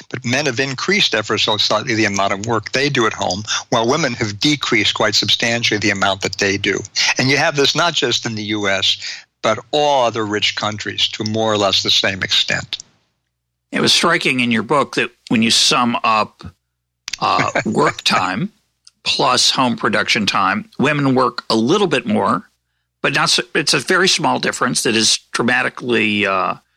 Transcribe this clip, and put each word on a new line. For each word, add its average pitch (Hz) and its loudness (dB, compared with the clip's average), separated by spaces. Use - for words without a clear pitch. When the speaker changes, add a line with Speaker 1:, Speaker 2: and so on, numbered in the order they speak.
Speaker 1:
But 127 -10
men 131 0
have 123 -2
increased 135 0
ever 107 0
so 107 0
slightly 107 0
the 110 2
amount 101 0
of 98 -4
work 113 -2
they 135 2
do 127 2
at 104 2
home, 98 -4
while 117 2
women 139 0
have 104 -4
decreased 127 0
quite 107 0
substantially 117 0
the 104 0
amount 98 0
that - -4
they 98 0
do. 101 0
And 131 0
you 143 4
have 156 2
this 139 2
not 170 0
just 123 -2
in 113 -4
the 107 -6
U 104 -2
S, - -2
but 110 0
all 147 2
other 113 0
rich 104 -2
countries 104 -4
to - -6
more 110 0
or 104 2
less 98 2
the - 0
same 95 0
extent. - -2
Speaker 2:
It - -4
was 127 2
striking 165 0
in 120 0
your 110 0
book 131 0
that 120 -2
when 117 2
you 113 2
sum 120 2
up, 110 0
uh, 98 0
Speaker 1:
<laughs> - -2
Speaker 2:
work 123 0
time 101 -2
plus 131 2
home 127 0
production 107 0
time, 98 0
women 139 2
work 123 0
a 113 2
little 170 2
bit 135 0
more, 107 0
but 147 -2
not 151 0
so, - 0
it's 160 0
a 147 2
very 185 2
small 127 0
difference - -2
that 120 2
is 110 2
dramatically, 120 0
uh, 95 0